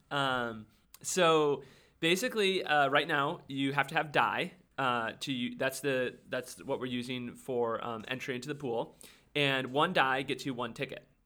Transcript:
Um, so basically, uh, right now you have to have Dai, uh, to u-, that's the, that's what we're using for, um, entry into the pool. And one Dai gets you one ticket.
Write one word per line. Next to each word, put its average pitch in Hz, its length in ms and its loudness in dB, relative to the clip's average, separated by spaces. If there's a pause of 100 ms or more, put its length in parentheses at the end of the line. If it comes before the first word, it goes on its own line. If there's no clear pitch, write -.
(120)
Um, 123 540 0 (360)
so 156 640 4 (340)
basically, 190 640 2
uh, 147 260 4
right 143 200 4
now 151 400 0
you 139 240 0
have 139 160 2
to 160 80 -8
have 156 160 0
Dai, 127 400 2 (260)
uh, 120 420 0
to 143 120 -6
u-, 123 260 -4
that's 135 220 -2
the, 127 340 0 (140)
that's 123 360 -8
what 135 160 -2
we're 123 60 -4
using 123 480 -6
for, 117 500 -2
um, 113 240 -6
entry 127 280 -6
into 127 120 -10
the 147 60 -6
pool. 135 420 -4 (380)
And 135 380 0
one 156 200 2
Dai 135 300 2
gets 135 240 -6
you 135 80 -4
one 117 180 -6
ticket. - 320 -10 (220)